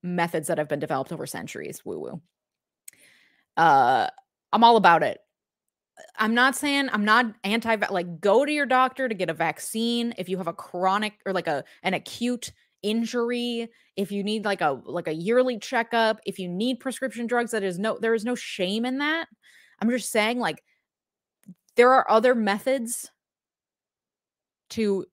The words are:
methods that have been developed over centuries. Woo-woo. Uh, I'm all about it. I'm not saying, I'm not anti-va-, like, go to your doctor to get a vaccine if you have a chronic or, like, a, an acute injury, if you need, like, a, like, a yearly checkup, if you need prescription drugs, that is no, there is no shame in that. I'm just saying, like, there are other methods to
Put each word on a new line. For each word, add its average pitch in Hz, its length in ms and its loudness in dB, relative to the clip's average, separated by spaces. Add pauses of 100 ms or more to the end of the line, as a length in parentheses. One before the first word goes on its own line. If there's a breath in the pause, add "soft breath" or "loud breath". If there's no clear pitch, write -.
methods 170 460 -2
that 160 120 -2
have 151 100 -4
been 147 100 -2
developed 147 320 -4
over - 160 -10
centuries. - 580 -12
Woo-woo. 78 380 -10 (1300 loud breath)
Uh, 131 500 6 (460)
I'm 220 100 4
all 233 140 8
about 175 260 8
it. 123 160 -2 (1000)
I'm 220 140 0
not 254 200 4
saying, 277 380 -2
I'm 208 120 0
not 220 380 4
anti-va-, 220 500 0
like, 175 280 -4
go 214 240 6
to 294 80 -2
your 294 140 0
doctor 254 420 2
to 220 60 -4
get 180 140 -2
a 165 60 -4
vaccine 233 840 -4
if 175 100 -8
you 180 100 -4
have 185 80 -6
a 170 60 -6
chronic 190 640 -2 (120)
or, 190 60 -4
like, 175 160 -2
a, 143 160 -2 (180 soft breath)
an 185 120 0
acute 240 580 -6 (320)
injury, 233 840 -2 (280 soft breath)
if 196 160 -4
you 202 100 -4
need, 208 220 -4
like, 202 160 -2
a, 143 240 0
like, 170 240 -6
a 160 60 -4
yearly 233 440 0
checkup, 226 680 -2
if 196 120 -10
you 180 100 -6
need 233 300 -4
prescription 233 480 -8
drugs, 240 240 0
that 208 140 -2
is 180 120 -2
no, 208 220 -4
there 226 160 0
is 214 100 -2
no 247 120 -2
shame 208 480 -4
in 254 140 -4
that. 311 280 -2 (540 soft breath)
I'm 220 100 2
just 247 220 -4
saying, 226 260 0
like, 180 240 -4 (1120)
there 247 160 8
are 262 180 4
other 240 280 4
methods 226 720 -2 (1600)
to 202 420 -2